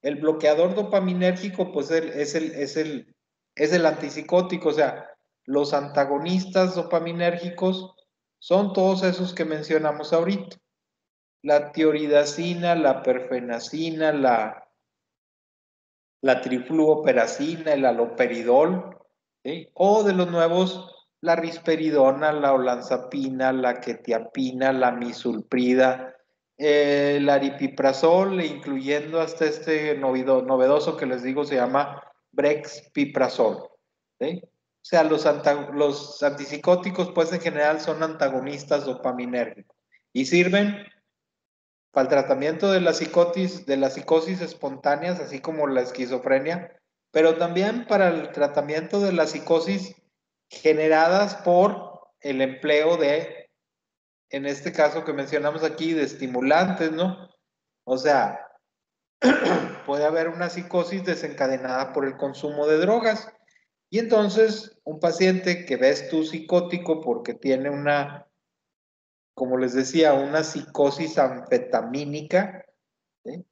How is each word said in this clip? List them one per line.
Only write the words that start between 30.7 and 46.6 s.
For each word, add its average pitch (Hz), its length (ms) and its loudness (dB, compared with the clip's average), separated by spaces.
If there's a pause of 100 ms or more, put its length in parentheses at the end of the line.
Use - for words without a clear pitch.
que 143 100 -6
les 127 160 -4
digo, 131 220 -4
se 139 120 -4
llama 135 460 -2 (300)
brexpiprazol, 131 1400 -2 (520)
¿sí? 165 240 -6
O - 400 -20
sea, 165 200 4
los 156 220 2
anta-, 143 460 0
los 143 500 -2
antipsicóticos, 175 920 -2
pues, 165 180 0
en 175 80 -4
general 151 400 0
son 156 220 -4
antagonistas 143 840 -4
dopaminérgicos 123 920 -6 (360)
y 131 140 -2
sirven 185 600 2 (1040)
para 131 120 2
el 131 40 -2
tratamiento 143 600 2
de 190 100 4
la 170 120 2
psicotis-, 175 760 0
de 139 100 0
las 135 180 0
psicosis 165 460 0
espontáneas, 151 800 -4
así 135 200 -10
como 156 260 -4
la 131 160 0
esquizofrenia, 135 960 -4 (300)